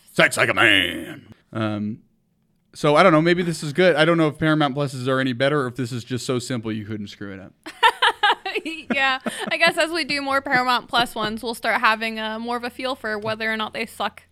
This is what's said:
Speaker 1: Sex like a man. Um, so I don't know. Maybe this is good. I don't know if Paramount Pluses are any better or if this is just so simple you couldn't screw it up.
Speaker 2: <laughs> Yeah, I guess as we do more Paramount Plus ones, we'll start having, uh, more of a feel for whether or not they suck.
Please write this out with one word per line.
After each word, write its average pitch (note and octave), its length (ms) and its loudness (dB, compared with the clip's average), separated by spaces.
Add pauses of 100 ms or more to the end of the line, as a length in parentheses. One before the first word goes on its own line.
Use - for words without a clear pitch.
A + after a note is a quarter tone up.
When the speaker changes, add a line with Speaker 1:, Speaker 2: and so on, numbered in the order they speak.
(140)
Speaker 1:
Sex E3 240 4
like A2 120 4
a A2 40 0
man. F#2 800 2 (200)
Um, G#2+ 460 -4 (760)
so D3 200 4
I D#3 60 8
don't F#3 100 8
know. D#3 100 6
Maybe F3 200 4
this E3+ 220 -4
is D3+ 100 -6
good. F3 220 4
I D3+ 100 4
don't E3+ 140 4
know D#3+ 80 4
if D3+ 100 -4
Paramount D3+ 380 2
Pluses C3+ 320 -4
are C3 120 0
any C3 140 0
better C#3 280 2
or B2+ 60 -2
if A#2+ 80 -8
this B2 160 -4
is A#2+ 120 -6
just B2 240 -6
so B2+ 100 0
simple A#2 340 -6
you G#2+ 140 -6
couldn't G#2 220 -10
screw G2+ 260 -14
it F#2+ 60 -16
up. F#2 140 -20 (120)
Speaker 2:
<laughs> - 80 -16 (1160)
Yeah, C4+ 280 0 (300)
I E4 80 -2
guess E4+ 200 4
as D#4+ 140 0
we E4 120 -2
do C#4+ 180 -4
more C4+ 200 0
Paramount B3+ 480 0
Plus A#3+ 260 0
ones, G#3+ 280 -6
we'll A#3 100 -6
start A3+ 260 -2
having, A3 400 0
uh, A3 200 -6
more A#3+ 180 -6
of A#3 80 -8
a B3 40 -8
feel B3+ 260 -6
for G#3+ 220 -6
whether A3 340 -4
or A3 40 -2
not A3 180 -6
they A3+ 120 -6
suck. - 460 -8